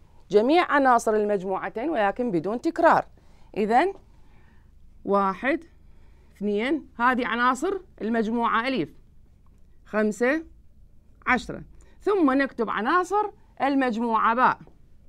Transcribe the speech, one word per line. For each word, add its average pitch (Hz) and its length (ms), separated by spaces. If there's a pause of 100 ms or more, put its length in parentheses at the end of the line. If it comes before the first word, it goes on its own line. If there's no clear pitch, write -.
(300)
جميع 254 420
عناصر 254 420
المجموعتين 202 760
ولكن 240 400
بدون 185 300
تكرار. 320 460 (500)
إذن 240 360 (1120)
واحد، 196 600 (720)
اثنين، 214 520 (100)
هذه 240 280
عناصر 254 540 (220)
المجموعة 226 680
أليف، 233 260 (920)
خمسة، 240 600 (840)
عشرة، - 360 (380)
ثم 359 320
نكتب 262 380
عناصر 359 600 (320)
المجموعة 233 720
باء، 233 240 (500)